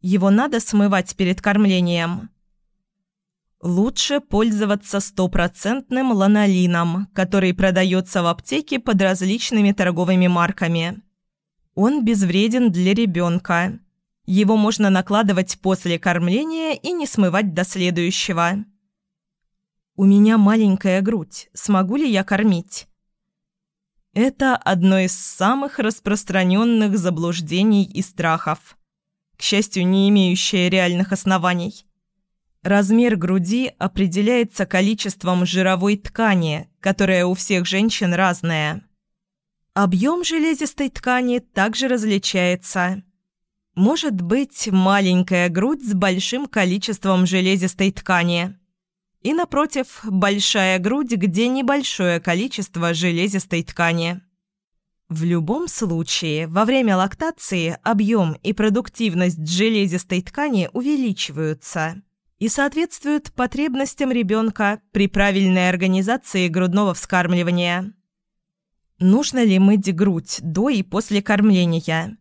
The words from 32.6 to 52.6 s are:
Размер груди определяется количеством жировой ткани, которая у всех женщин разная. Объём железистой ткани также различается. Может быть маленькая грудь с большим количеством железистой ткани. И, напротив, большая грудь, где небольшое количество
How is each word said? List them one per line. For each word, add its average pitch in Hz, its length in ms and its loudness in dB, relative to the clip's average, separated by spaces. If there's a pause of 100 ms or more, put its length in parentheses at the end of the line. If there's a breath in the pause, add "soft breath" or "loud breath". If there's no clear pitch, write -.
Размер 208 540 4
груди 185 600 -2
определяется 196 880 0
количеством 185 800 0
жировой 185 520 0
ткани, 175 720 -2 (120)
которая 190 460 0
у 180 80 0
всех 180 340 -2
женщин 196 460 0
разная. 170 680 -2 (920)
Объём 202 480 0
железистой 302 640 -2
ткани 247 500 -2
также 220 480 -2
различается. 190 1160 -2 (720)
Может 240 440 2
быть 226 520 -4
маленькая 185 800 2
грудь 247 360 -2
с 208 80 -2
большим 190 540 -2
количеством 190 800 0
железистой 185 680 0
ткани. 175 640 -2 (640)
И, - 120 -2
напротив, 294 720 -4
большая 190 720 0
грудь, 240 320 -2
где 202 380 0
небольшое 254 720 -2
количество 175 720 -4